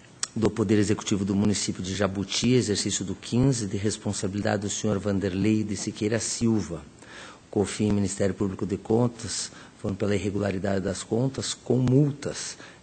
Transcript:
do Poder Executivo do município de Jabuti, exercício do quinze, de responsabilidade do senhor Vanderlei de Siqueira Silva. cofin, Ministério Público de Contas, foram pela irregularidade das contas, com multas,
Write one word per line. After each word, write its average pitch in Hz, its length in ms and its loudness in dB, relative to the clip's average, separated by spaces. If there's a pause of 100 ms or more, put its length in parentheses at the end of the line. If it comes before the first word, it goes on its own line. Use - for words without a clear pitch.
(340)
do 110 140 4
Poder 104 300 4
Executivo 101 460 2
do 98 100 2
município 101 480 2
de 92 120 -4
Jabuti, 98 580 0
exercício 101 520 2
do 92 120 -4
quinze, 120 500 2
de 95 100 -4
responsabilidade 104 840 -2
do 101 80 -2
senhor 101 280 0
Vanderlei 98 680 0
de 98 120 -4
Siqueira 107 440 -2
Silva. 101 600 0 (720)
cofin, 104 400 2
Ministério 101 440 0
Público 98 300 -2
de 95 120 -2
Contas, 110 760 0 (300)
foram 101 160 -4
pela 104 180 0
irregularidade 98 680 -2
das 92 220 -4
contas, 123 520 -2
com - 240 0
multas, 139 800 2 (260)